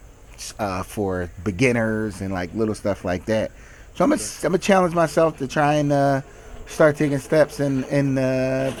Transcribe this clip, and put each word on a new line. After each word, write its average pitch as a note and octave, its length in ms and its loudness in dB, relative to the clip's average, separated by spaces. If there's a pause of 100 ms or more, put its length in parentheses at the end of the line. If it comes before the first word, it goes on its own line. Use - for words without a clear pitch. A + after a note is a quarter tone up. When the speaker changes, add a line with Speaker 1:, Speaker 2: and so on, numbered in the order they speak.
(580)
Speaker 1:
uh, F#2+ 260 -2
for F#2 460 -4 (140)
beginners A2 800 0
and, F#2+ 120 -6
like, F2+ 220 -4
little G#2+ 200 0
stuff G2 300 -4
like F2+ 200 -2
that. A2 260 -2 (440)
So - 100 0
I'm C#4 40 4
gonna, D4+ 120 2
Speaker 2:
Okay. - 260 -6
Speaker 1:
I'm D#3 60 0
gonna F#3 60 2
challenge F#3 360 4
myself E3 420 2
to C3 100 -6
try D3 280 2
and, D3 160 2
uh, C#3 300 2 (440)
start D3+ 300 4
taking C#3+ 240 0
steps D3+ 400 2
in, C#3 260 0
in, C#3 320 0
uh, C3 640 0